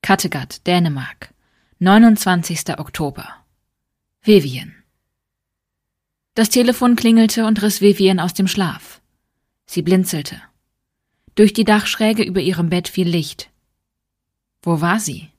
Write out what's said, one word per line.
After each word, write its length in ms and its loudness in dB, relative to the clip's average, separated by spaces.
Kattegat, 640 -4
Dänemark. 640 -4
Neunundzwanzigster 1000 2
Oktober. 480 -10
Vivien. 540 2
Das 160 0
Telefon 440 2
klingelte 520 2
und 160 0
riss 180 -2
Vivien 400 4
aus 140 -4
dem 120 -2
Schlaf. 540 -6
Sie 160 -8
blinzelte. 640 -2
Durch 180 4
die 100 0
Dachschräge 580 0
über 200 -4
ihrem 260 -2
Bett 200 -4
fiel 200 -2
Licht. 400 -6
Wo 200 -2
war 180 -2
sie? 380 -12